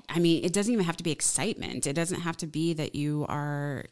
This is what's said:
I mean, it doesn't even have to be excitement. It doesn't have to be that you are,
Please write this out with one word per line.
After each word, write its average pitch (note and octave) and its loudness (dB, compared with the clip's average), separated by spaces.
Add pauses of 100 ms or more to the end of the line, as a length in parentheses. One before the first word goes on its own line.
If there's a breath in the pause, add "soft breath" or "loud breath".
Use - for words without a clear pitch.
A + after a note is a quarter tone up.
I E3 0
mean, E3 6
it F3 2
doesn't G3+ 2
even G#3 4
have E3 0
to E3+ -8
be E3 0
excitement. - -2
It C#3 0
doesn't E3 0
have E3+ -2
to E3 -6
be D#3+ 0
that D3 -2
you D3 0
are, D3 -2